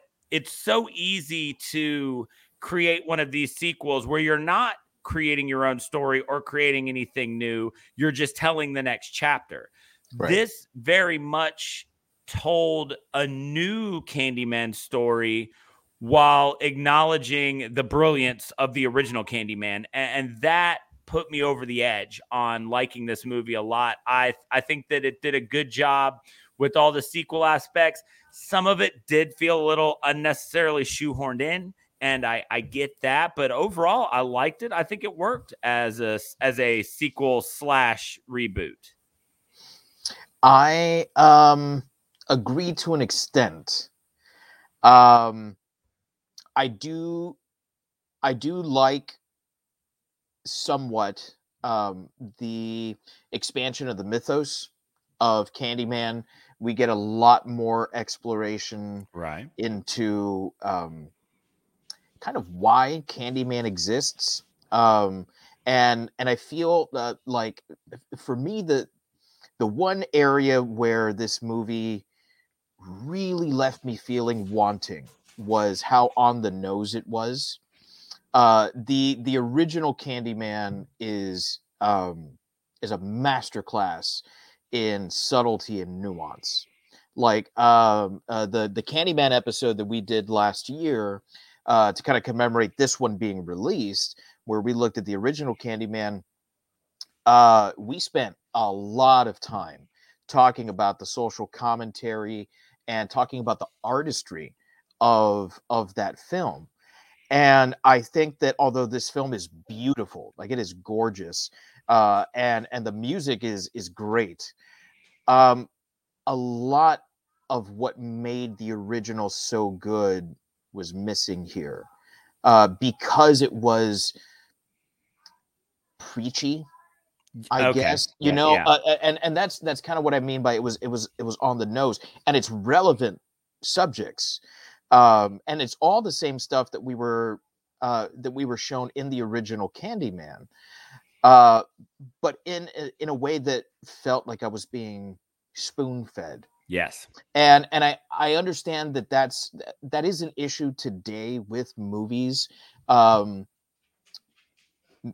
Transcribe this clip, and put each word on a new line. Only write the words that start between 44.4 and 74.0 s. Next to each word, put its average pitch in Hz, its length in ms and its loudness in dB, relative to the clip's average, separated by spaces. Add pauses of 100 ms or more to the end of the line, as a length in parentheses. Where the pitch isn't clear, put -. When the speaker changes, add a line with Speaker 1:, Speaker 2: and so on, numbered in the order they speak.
Speaker 2:
Um, 117 760 8 (960)
I 135 140 0
do, 165 680 -10 (840)
I 135 120 0
do 147 220 -6
like 139 600 0 (1300)
somewhat, 113 920 -6 (300)
um, 101 440 -4 (300)
the 113 580 -8 (360)
expansion 131 560 -6
of 107 80 -6
the 98 80 -10
mythos 139 640 -4 (520)
of 110 320 2
Candyman. 117 720 -6 (360)
We 113 140 -4
get 120 140 2
a 113 60 0
lot 113 540 4
more 113 460 -2
exploration 107 1160 -8
Speaker 1:
Right. 85 360 -12 (100)
Speaker 2:
into, 104 960 -4 (100)
um, 82 460 -8 (1120)
kind - 160 -8
of 92 140 -10
why 127 560 2
Candyman 123 580 -6
exists. 104 760 -4 (300)
Um, 104 540 4 (400)
and, 120 520 2
and 127 100 -4
I 123 60 2
feel, 165 580 -2
uh, 120 220 -6 (120)
like, 117 360 -4 (300)
f-, - 260 -20
for - 160 -6
me, 185 280 -6
the, 147 260 -2 (720)
the 117 80 0
one 185 460 -2
area 139 480 4
where 113 520 0
this 110 300 -6
movie 113 640 -6 (760)
really 160 720 -6
left 131 320 -2
me 120 120 -8
feeling 117 540 -4